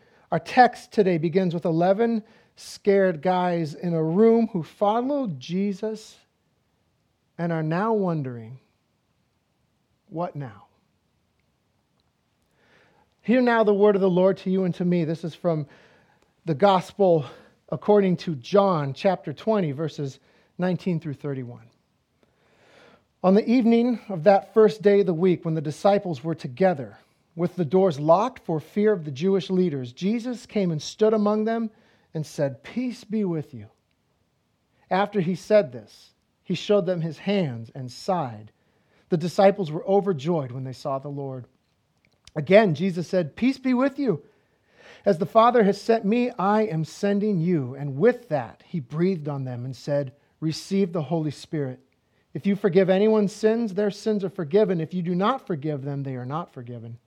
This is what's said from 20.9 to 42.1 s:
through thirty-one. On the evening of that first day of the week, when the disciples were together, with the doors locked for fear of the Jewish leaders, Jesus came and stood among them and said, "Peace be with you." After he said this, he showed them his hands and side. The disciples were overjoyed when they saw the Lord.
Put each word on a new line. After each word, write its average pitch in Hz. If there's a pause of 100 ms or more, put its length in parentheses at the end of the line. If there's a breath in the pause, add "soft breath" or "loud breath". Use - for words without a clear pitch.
through 151
thirty-one. 120 (1500 soft breath)
On 185
the 208
evening 233
of 170
that 196
first 214
day 202
of 196
the 180
week, 170
when 165
the 160
disciples 180
were 165
together, 135 (400)
with 175
the 180
doors 180
locked 180
for 160
fear 208
of 170
the 151
Jewish 185
leaders, 143
Jesus 220
came 190
and 156
stood 220
among 214
them 226 (440 soft breath)
and 156
said, 139
"Peace 240
be 214
with 165
you." 107 (1200)
After 202
he 170
said 196
this, - (300)
he 185
showed 202
them 180
his 165
hands 139
and 127
side. 120 (560)
The -
disciples 190
were 160
overjoyed 170
when 131
they 131
saw 139
the 143
Lord. 135 (880)